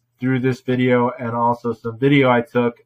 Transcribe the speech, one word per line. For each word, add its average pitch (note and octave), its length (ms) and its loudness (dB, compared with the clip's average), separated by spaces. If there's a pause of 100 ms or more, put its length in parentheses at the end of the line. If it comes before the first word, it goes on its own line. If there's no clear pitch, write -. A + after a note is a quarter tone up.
(180)
through B2+ 200 -2
this B2 220 -2
video B2 500 0
and A#2+ 200 -8
also A#2+ 420 -2
some A2+ 260 -12
video C3+ 320 4
I A#2+ 120 2
took A#2+ 440 -2